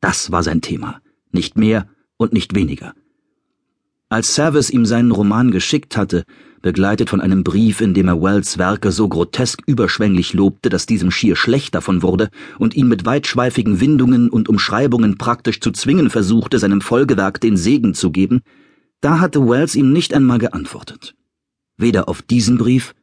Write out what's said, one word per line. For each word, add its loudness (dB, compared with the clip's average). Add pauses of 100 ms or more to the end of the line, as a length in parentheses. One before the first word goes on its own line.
Das -4
war 0
sein 0
Thema. -10 (300)
Nicht -4
mehr 0 (300)
und -2
nicht -2
weniger. -4 (1160)
Als -2
Service 0
ihm 2
seinen 2
Roman 2
geschickt -2
hatte, -2 (360)
begleitet 0
von -2
einem 2
Brief, 0
in 2
dem 2
er 0
Wells -2
Werke 0
so 0
grotesk -4
überschwänglich 0
lobte, 0
dass -4
diesem -2
schier 0
schlecht -2
davon -2
wurde 0 (300)
und 0
ihn 2
mit 0
weitschweifigen -2
Windungen 4
und 0
Umschreibungen 0
praktisch -4
zu -2
zwingen 2
versuchte, 0
seinem 2
Folgewerk 0
den 2
Segen 2
zu -2
geben, 0 (580)
da 2
hatte 2
Wells 0
ihm 4
nicht 0
einmal 4
geantwortet. -8 (680)
Weder 0
auf -8
diesen 2
Brief 0